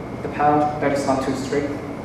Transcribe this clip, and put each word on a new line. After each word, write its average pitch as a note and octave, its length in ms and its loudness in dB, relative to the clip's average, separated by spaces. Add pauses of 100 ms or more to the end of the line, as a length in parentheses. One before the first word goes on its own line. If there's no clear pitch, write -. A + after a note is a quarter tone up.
(220)
the D3 60 -6
path D3 520 2
that C#3+ 120 2
is C#3 140 0
not C3 180 2
too C#3 100 0
strict, C#3+ 360 -2 (340)